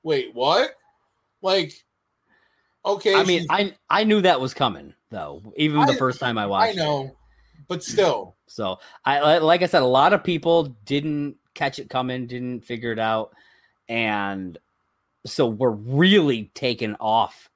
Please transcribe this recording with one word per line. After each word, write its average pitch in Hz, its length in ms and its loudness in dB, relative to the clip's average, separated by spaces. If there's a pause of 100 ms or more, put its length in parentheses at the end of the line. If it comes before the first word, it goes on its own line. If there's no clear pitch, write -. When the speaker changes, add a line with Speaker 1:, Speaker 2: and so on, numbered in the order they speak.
Speaker 1:
"Wait, 139 300 -2
what?" 156 400 0 (680)
Like, 185 440 -2 (1000)
okay, 196 300 0
Speaker 2:
I 190 80 4
mean, 175 180 2
Speaker 1:
she's 165 80 -8
Speaker 2:
I, 190 240 0 (160)
I 196 140 2
knew 214 180 4
that 175 200 4
was 127 120 -6
coming, 85 400 -4 (180)
though, 76 300 -12 (160)
even 151 280 2
the 135 80 2
Speaker 1:
I, 127 40 -2
Speaker 2:
first 127 220 -2
time 120 180 -4
I 104 100 -2
watched 175 320 0
Speaker 1:
I 165 40 -2
know, 147 220 -2
Speaker 2:
it. 135 100 -18 (520)
Speaker 1:
but 180 160 -8
still. 147 520 0 (120)
Speaker 2:
So, 95 320 -8 (260)
I, 143 300 4
li-, 175 40 2
like 165 220 4
I 180 60 2
said, 151 160 2
a - 20 2
lot 135 280 4
of 202 100 0
people 165 520 0 (100)
didn't 147 500 -4 (180)
catch 139 260 -6
it 123 100 -16
coming, 127 380 -4
didn't 123 340 -10
figure 120 300 -8
it 110 80 -4
out, 110 340 -2 (540)
and 101 720 -4 (680)
so - 200 0
we're 117 240 -2
really 135 760 2 (100)
taken 117 440 -4
off - 560 -2